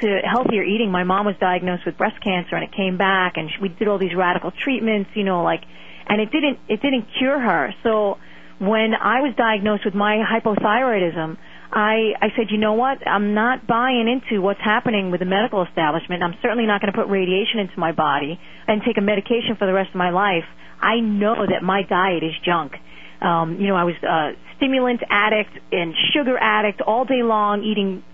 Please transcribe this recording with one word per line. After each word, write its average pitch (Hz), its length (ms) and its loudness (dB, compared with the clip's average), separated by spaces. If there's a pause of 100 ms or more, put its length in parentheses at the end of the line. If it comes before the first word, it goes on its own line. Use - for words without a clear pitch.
to 202 240 2
healthier 220 380 2
eating. 214 280 0
My 180 140 2
mom 190 200 2
was 202 140 0
diagnosed 180 460 0
with 165 120 -4
breast - 240 -2
cancer, 180 340 -2
and 165 100 -4
it - 100 -10
came 185 220 0
back, 190 400 2
and 160 120 -4 (120)
we 196 80 -2
did 202 180 -4
all 202 100 2
these 175 180 -2
radical 180 360 0
treatments, 220 640 -2
you 214 100 -2
know, 185 200 0
like, 165 200 0 (440)
and 208 120 2
it 214 120 -2
didn't, 285 360 0
it 214 140 -2
didn't 269 260 0 (100)
cure 269 220 2
her. 180 340 2 (100)
So 214 340 2 (400)
when 220 380 2
I 226 260 2
was 285 160 0
diagnosed 214 480 2
with 196 100 -2
my 208 220 2 (100)
hypothyroidism, 208 1120 0 (340)
I, 220 480 2
I 214 160 2
said, 220 140 0
"You 214 80 0
know 214 160 2
what? 254 340 -2
I'm 202 280 2
not 240 320 0
buying 240 400 2
into 233 340 0
what's 196 180 0
happening 214 520 2
with 175 80 0
the 180 80 -4
medical 196 360 2
establishment. 170 600 -2
I'm 175 180 -2
certainly 233 240 0
not 208 160 2
gonna 196 120 0
put 226 140 0
radiation 196 520 0
into 190 200 -6
my 165 120 0
body 147 480 0 (280)
and 220 160 2
take 233 140 0
a 208 40 4
medication 214 540 0
for 202 120 0
the 185 60 2
rest 190 160 2
of - 60 -10
my 180 140 0
life. 180 360 0 (360)
I 233 180 2
know 214 460 0
that 185 180 0
my 190 200 2
diet 185 400 2
is 160 100 -2 (100)
junk." 170 300 0 (480)
Um, 165 400 0
you 202 60 2
know, 196 80 2
I 175 80 2
was 175 180 0
a 156 300 0 (240)
stimulant 254 540 0
addict 214 420 2 (200)
and 170 220 -2 (200)
sugar 262 260 2
addict 214 420 0
all 240 240 0
day 262 160 2
long, 208 420 2
eating 196 380 -2 (120)